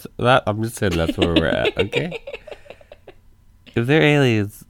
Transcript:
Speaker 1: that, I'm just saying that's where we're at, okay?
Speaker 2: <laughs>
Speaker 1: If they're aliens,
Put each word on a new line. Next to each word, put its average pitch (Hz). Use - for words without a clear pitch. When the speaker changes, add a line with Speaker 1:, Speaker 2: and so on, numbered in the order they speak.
Speaker 1:
that, 123
I'm 107
just 117
saying 98
that's 82
where 85
we're -
at, -
okay? -
Speaker 2:
<laughs> -
Speaker 1:
If 117
they're 151
aliens, 127